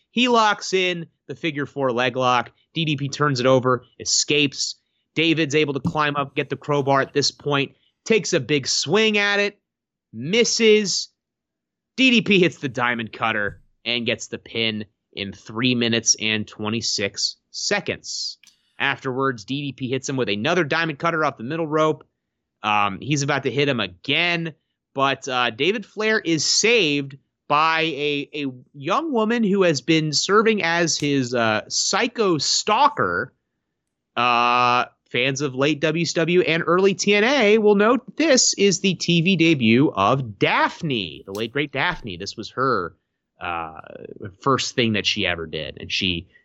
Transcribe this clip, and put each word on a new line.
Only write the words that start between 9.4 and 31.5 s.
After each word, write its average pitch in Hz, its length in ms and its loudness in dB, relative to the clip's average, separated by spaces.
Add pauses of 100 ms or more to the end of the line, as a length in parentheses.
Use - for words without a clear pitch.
it, 202 180 -4 (540)
misses. 214 960 2 (840)
D 262 140 4
D 233 140 4
P 185 160 4
hits 170 180 2
the 147 120 -6
diamond 120 440 -4
cutter 110 480 -4 (240)
and 117 220 -4
gets 113 180 -4
the 110 140 -12
pin 110 460 -4 (280)
in 98 180 -8
three 123 440 -2
minutes 117 440 0
and 107 280 -2
twenty-six - 880 -6 (160)
seconds. - 880 -6 (400)
Afterwards, 131 640 -4
D 139 160 -6
D 143 120 -6
P 127 180 -8
hits 131 180 -4
him 135 60 -4
with 123 120 -2
another 165 360 0
diamond 160 340 -2
cutter 165 260 -2
off 143 140 -2
the 113 60 -12
middle 160 240 -6
rope. 156 360 0 (600)
Um, 104 360 2
he's 143 220 -2
about 139 220 -2
to 131 80 -2
hit 143 180 0
him 123 100 -2
again, 160 760 -4 (400)
but, 135 320 0
uh, 123 240 0
David 180 340 -2
Flair 214 340 -2
is 160 240 0
saved 147 720 0 (320)
by 160 340 2
a, 147 520 -4
a 147 120 -6 (280)
young 208 380 -4
woman 226 320 0
who 196 180 2
has 170 200 2
been 156 320 0
serving 208 500 2
as 170 340 0
his, 135 380 0
uh, 110 320 2